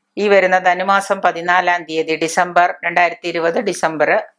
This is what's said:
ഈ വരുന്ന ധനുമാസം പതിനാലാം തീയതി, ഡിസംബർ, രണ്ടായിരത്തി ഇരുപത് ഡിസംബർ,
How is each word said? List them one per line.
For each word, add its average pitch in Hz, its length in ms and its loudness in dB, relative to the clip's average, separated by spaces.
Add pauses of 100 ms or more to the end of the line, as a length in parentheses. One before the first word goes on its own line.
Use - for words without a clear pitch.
(180)
ഈ 202 100 0
വരുന്ന 202 300 4
ധനുമാസം 190 640 0
പതിനാലാം 175 640 0
തീയതി, 160 320 -4
ഡിസംബർ, 175 580 0 (120)
രണ്ടായിരത്തി 170 420 -2
ഇരുപത് 170 320 -2
ഡിസംബർ, 165 640 -2 (160)